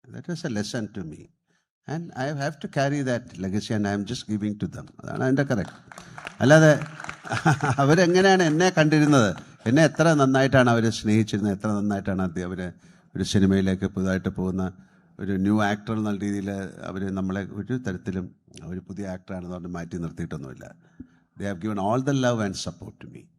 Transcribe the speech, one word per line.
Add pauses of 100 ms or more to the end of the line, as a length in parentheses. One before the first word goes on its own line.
(160)
that
was
a
lesson (120)
to
me (680)
and
I (180)
have
to
carry
that (180)
legacy
and
I
am
just
giving
to
them. (140)
അതാണ്
അതിൻ്റെ
കറക്റ്റ്. (680)
അല്ലാതെ (560)
<laughs>
അവരെങ്ങനെയാണ്
എന്നെ (100)
കണ്ടിരുന്നത്, (400)
എന്നെ
എത്ര (140)
നന്നായിട്ടാണ്
അവരെ
സ്നേഹിച്ചിരുന്നത്,
എത്ര
നന്നായിട്ടാണ്
അത് (100)
അവര് (480)
ഒരു
സിനിമയിലേക്ക്
പുതുതായിട്ട്
പോകുന്ന (580)
ഒരു (120)
ന്യൂ (140)
ആക്ടർ
എന്നുള്ള
രീതിയിൽ (400)
അവര് (100)
നമ്മളെ (180)
ഒരു (100)
തരത്തിലും (460)
ഒരു
പുതിയ
ആക്ടറാണെന്ന്
പറഞ്ഞ്
മാറ്റി
നിർത്തിയിട്ടൊന്നുമില്ല. (720)
They
have
given
all
the (100)
love
and (100)
support
to
me. (180)